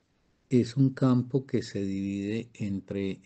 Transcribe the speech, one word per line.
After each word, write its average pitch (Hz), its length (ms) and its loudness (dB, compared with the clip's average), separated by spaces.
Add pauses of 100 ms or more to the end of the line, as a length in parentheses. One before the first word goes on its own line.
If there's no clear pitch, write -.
(500)
es 117 260 2
un 135 140 6
campo 131 560 2
que 110 160 -2
se - 200 -6
divide 98 720 -4
entre 98 720 -6